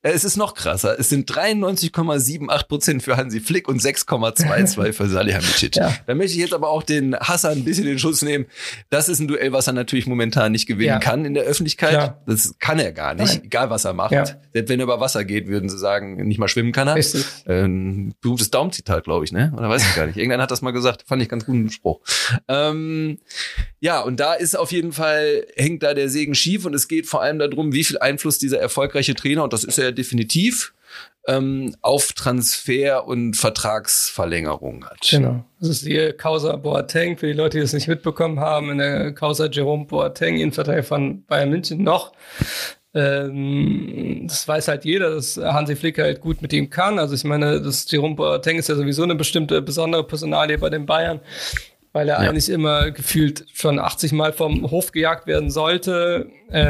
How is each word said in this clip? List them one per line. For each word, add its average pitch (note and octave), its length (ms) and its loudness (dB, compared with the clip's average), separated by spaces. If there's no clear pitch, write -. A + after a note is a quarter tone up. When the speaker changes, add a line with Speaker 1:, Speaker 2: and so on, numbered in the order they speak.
Speaker 1:
Äh, D#3 60 4
es E3+ 120 2
ist G3+ 120 0
noch G#3 180 0
krasser. - 440 0
Es C3+ 100 0
sind C#3 180 2
dreiundneunzig F#3+ 640 0
Komma D#3+ 260 0
sieben C#3 320 -2
acht C#3+ 180 -6
Prozent D3 340 0
für B2+ 140 0
Hansi B2 240 -2
Flick F3 280 -2
und B2 140 0
sechs C#3 240 0
Komma A2+ 280 0
zwei D3+ 300 4
zwei G2+ 280 0
für G2+ 160 0
Salihamidzic. F#2+ 680 2
Speaker 2:
Ja. C3 160 4
Speaker 1:
Da B2 80 0
möchte F3+ 200 0
ich E3+ 60 -2
jetzt F3 140 0
aber D3+ 160 0
auch D#3 140 0
den C3+ 320 0
Hassan D#3+ 420 0
ein C3 60 -2
bisschen D#3+ 240 0
in C#3 100 0
Schutz D3+ 240 0
nehmen. D3 240 -2
Das D3 200 2
ist F3 100 0
ein D3+ 80 0
Duell, C#3 260 0
was C3 140 2
er C3+ 60 0
natürlich B2 340 0
momentan A#2 460 2
nicht A2 140 0
gewinnen A2 200 0
Speaker 2:
Ja. A2+ 140 2
Speaker 1:
kann C#3 240 0
in C#3+ 100 -4
der C#3+ 80 2
Öffentlichkeit. D3+ 480 0
Speaker 2:
Klar. D3 360 2
Speaker 1:
Das A2 320 0
kann D#3 200 0
er G2+ 140 0
gar D2+ 220 -4
nicht, G2+ 200 2
Speaker 2:
Nein. - 100 -6
Speaker 1:
egal A#2+ 260 0
was A2 140 -2
er F#2 100 -2
macht. F2+ 180 0
Speaker 2:
Ja. C#3+ 120 4
Speaker 1:
Selbst A2+ 460 -4
wenn B2+ 100 4
er C3 40 0
über A#2+ 160 0
Wasser A#2+ 240 0
geht, G2 240 -2
würden G2 200 0
sie F#2+ 100 -6
sagen, G2 480 -2
nicht G#2 120 2
mal G2+ 100 2
schwimmen A#2 240 0
kann C3+ 160 2
er. D3+ 60 2
Speaker 2:
Richtig. D3+ 300 0
Speaker 1:
Ähm, F#2+ 720 0
berühmtes A#2+ 300 0
Daumenzitat, C3 540 -2
glaub D#2+ 200 0
ich, E2 80 -6
ne? B2+ 240 2
Oder A2 120 -4
weiß A2+ 140 2
ich F#2+ 140 2
gar D#2+ 100 0
nicht. E2+ 100 -6
Irgendeiner B2 280 0
hat C3 60 -4
das B2 120 -2
mal B2+ 80 -2
gesagt. B2 360 0
Fand C3 160 0
ich A2 60 0
ganz A#2 180 -6
guten A#2 240 2
Spruch. - 300 -4
Ähm, D#3 680 -2
ja, D#3 200 0
und A#2+ 200 -4
da D3+ 140 2
ist E3 220 0
auf E3 160 -2
jeden E3+ 200 -2
Fall, D3+ 540 2
hängt D3+ 260 0
da D3 120 2
der C#3 140 0
Segen D3 260 0
schief F3 300 0
und D#3 100 -2
es C#3+ 140 0
geht D#3+ 180 -2
vor C#3 160 0
allem D3+ 160 0
darum, D3 340 0
wie D3 120 2
viel - 140 -2
Einfluss C#3+ 400 0
dieser C3+ 220 0
erfolgreiche C#3 540 0
Trainer, D3 300 0
und A#2+ 80 -4
das A2+ 120 -2
ist - 140 0
er C3 80 2
ja B2+ 60 2
definitiv, B2+ 800 0
ähm, C3+ 540 0
auf C#3 320 2
Transfer C3 960 0
und A#2+ 280 0
Vertragsverlängerung E2+ 1500 -2
hat. - 140 -20
Speaker 2:
Genau. B2+ 360 4
Das E3 80 -2
ist C#3+ 180 -2
die D#3 300 2
Causa D#3 400 0
Boateng, D3 600 0
für E3 100 -4
die D3+ 60 0
Leute, D#3 260 2
die D3 60 2
es C3+ 80 0
nicht D3 160 -2
mitbekommen D#3+ 520 0
haben. D3 300 0
In C#3+ 80 0
der C#3+ 340 0
Causa D3+ 340 0
Jerome D3 400 0
Boateng, D3+ 500 0
Innenverteidiger D3+ 480 0
von C#3+ 400 -2
Bayern C#3+ 260 2
München, E3+ 320 0
noch. F#3 300 2
Ähm, C#3 1300 0
das - 180 -4
weiß D3+ 220 0
halt C#3+ 160 -2
jeder, E3+ 260 2
dass D3+ 260 -4
Hansi D3+ 400 0
Flick D#3+ 220 -2
halt D3+ 220 0
gut D#3+ 220 -4
mit D3+ 100 -4
ihm C#3+ 180 0
kann. G3 280 2
Also D3 160 0
ich C3+ 100 -4
meine, D3 360 2
das C#3+ 300 -4
Jerome D3+ 260 0
Boateng D3+ 420 0
ist D#3 100 -2
ja D3+ 60 2
sowieso C#3+ 280 0
eine F3 120 2
bestimmte, D#3 480 0
besondere D#3+ 420 0
Personalie D3+ 540 0
bei D#3 120 0
den D3+ 160 -4
Bayern, D#3+ 340 0
weil D3 180 0
er D3 120 2
Speaker 1:
Ja. G2 60 4
Speaker 2:
eigentlich D#3 220 0
immer D3+ 400 2
gefühlt C#3+ 640 0
schon C#3+ 240 0
achtzig - 340 -2
Mal D#3 220 2
vom D3 360 0
Hof F3 220 -2
gejagt D#3+ 340 0
werden D3+ 240 0
sollte, F3 800 0
äh, D#3 200 2